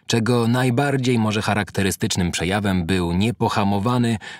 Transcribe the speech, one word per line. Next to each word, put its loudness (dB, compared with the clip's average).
czego 2
najbardziej 2
może 0
charakterystycznym -2
przejawem 0
był 0
niepohamowany, 0